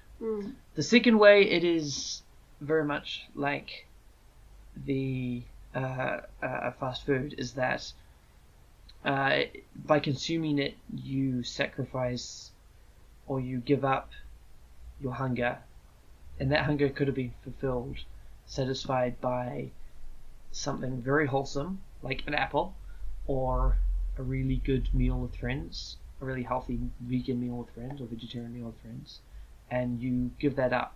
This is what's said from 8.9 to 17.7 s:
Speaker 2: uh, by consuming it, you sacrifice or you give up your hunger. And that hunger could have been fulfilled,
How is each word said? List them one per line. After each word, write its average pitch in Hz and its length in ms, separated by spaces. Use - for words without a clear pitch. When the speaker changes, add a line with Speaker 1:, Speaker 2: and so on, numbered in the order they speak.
Speaker 2:
uh, 139 360
by 151 240
consuming 156 580
it, 139 160
you 131 480
sacrifice 127 1080
or 135 140
you 127 180
give 131 260
up 135 260
your 131 140
hunger. 123 440
And 135 120
that 147 120
hunger 143 240
could 135 200
have 127 80
been 123 260
fulfilled, 131 560